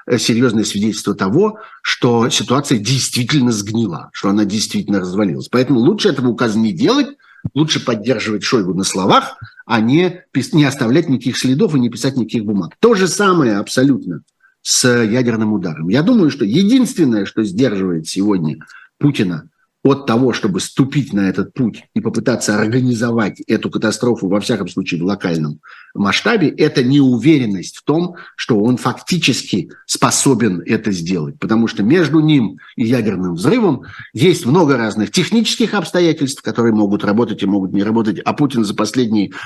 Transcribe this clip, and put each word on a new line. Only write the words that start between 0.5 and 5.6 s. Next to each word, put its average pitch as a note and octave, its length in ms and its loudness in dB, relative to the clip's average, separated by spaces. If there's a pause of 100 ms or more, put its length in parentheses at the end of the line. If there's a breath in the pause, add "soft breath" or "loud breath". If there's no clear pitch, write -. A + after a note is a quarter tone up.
свидетельство G2+ 500 -2
того, C#3 440 0 (240 loud breath)
что A#2 480 2
ситуация B2 480 0
действительно B2+ 720 0
сгнила, G#2 600 -4
что - 160 -4
она G#2 160 2
действительно G2+ 560 -2
развалилась. F2+ 480 -2
Поэтому B2 320 2